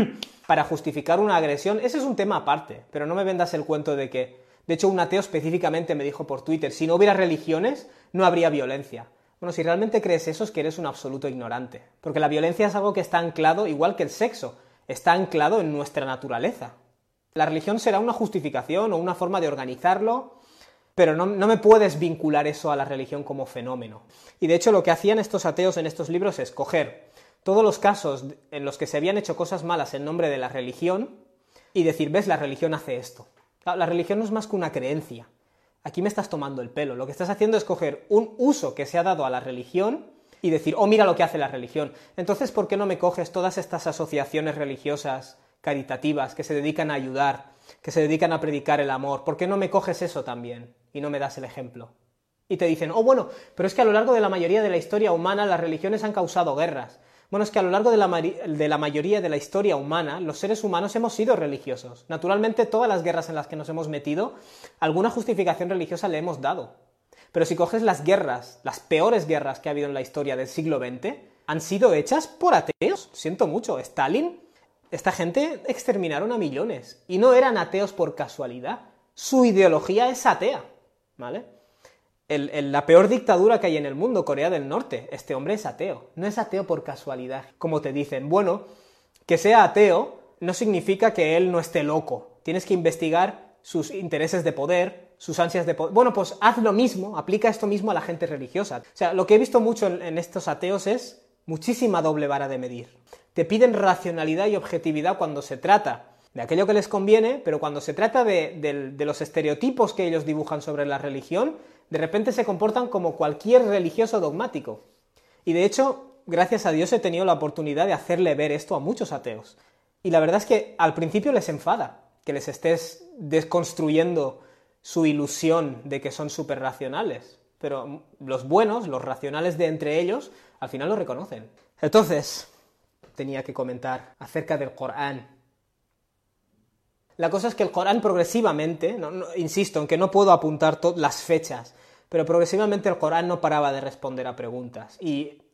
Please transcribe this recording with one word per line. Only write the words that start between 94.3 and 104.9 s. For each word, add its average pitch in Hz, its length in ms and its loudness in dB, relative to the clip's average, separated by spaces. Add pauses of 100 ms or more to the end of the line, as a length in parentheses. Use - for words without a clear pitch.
de 151 100 0
poder, 175 640 -2
sus - 200 -6
ansias 170 280 0
de 170 80 0
poder. 196 200 -4
Bueno, - 180 6
pues - 280 -2
haz 214 180 4
lo 214 140 4
mismo, 208 440 0
aplica 214 320 0
esto 214 200 -2
mismo 202 240 -2
a - 20 0
la 160 60 0
gente 165 260 -6
religiosa. 143 520 -6
O - 180 -18
sea, 175 160 0
lo 185 120 2
que 214 120 8
he - 20 10
visto 226 220 4
mucho 220 260 2
en, 175 160 -2
en 165 160 -4
estos 170 300 -6
ateos 180 400 -2
es - 360 -4 (220)
muchísima 196 560 0
doble 151 240 2
vara 139 220 -2
de 135 100 -6
medir. 123 340 -10 (420)
Te - 100 0
piden 226 280 6
racionalidad 175 760 0
y 208 80 0
objetividad 170 600 -2